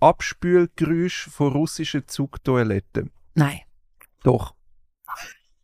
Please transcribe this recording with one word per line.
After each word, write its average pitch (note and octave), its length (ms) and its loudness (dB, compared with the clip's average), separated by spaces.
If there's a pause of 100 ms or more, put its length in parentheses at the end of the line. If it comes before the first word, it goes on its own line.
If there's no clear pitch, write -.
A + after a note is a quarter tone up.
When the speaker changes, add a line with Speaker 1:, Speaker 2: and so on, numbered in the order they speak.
Speaker 1:
Abspülgeräusch F3 1300 0
von C#3+ 220 0
russischen D3 560 -4
Zugtoiletten. A#2+ 1040 -2 (220)
Speaker 2:
Nein. D3 260 0 (640)
Speaker 1:
Doch. - 300 0 (1080)